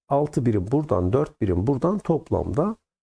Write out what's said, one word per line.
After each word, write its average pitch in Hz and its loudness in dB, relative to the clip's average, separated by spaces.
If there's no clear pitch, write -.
Altı 143 0
birim 104 2
buradan, 117 0
dört 139 -2
birim 95 0
buradan, 156 0
toplamda 139 -2